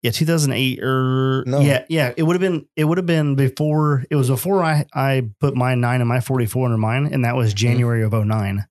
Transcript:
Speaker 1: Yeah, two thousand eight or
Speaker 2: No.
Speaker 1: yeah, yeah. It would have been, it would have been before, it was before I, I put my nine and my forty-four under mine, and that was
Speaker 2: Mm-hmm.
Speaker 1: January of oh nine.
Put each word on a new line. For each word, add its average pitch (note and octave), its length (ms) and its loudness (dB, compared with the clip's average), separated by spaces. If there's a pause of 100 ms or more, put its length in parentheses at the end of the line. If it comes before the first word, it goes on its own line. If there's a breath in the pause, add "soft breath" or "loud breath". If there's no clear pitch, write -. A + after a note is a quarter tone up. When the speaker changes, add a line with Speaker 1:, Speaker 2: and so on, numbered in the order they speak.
Speaker 1:
Yeah, A#2+ 80 0
two D3+ 160 -2
thousand D#3 260 2
eight B2+ 300 -2
or C3 640 0
Speaker 2:
No. C3+ 140 0
Speaker 1:
yeah, C#3+ 280 2
yeah. D3 300 0
It E3 60 0
would E3 100 2
have F3+ 80 0
been, F3+ 240 -2 (100)
it D#3 80 0
would E3 140 2
have F#3 80 -4
been D#3 280 2
before, D3 760 0
it D3+ 60 0
was C3 120 2
before F3 340 0
I, D#3 300 2
I C3+ 380 -2 (100)
put C#3 160 0
my B2+ 180 2
nine B2 280 0
and A#2 60 0
my B2 120 0
forty-four B2+ 460 -2
under A#2 100 0
mine, A2+ 380 0
and C3 100 0
that A#2+ 100 0
was A#2 200 0
Speaker 2:
Mm-hmm. - 20 -6
Speaker 1:
January A#2+ 460 2
of G#2+ 100 0
oh A2 120 0
nine. G2+ 460 -2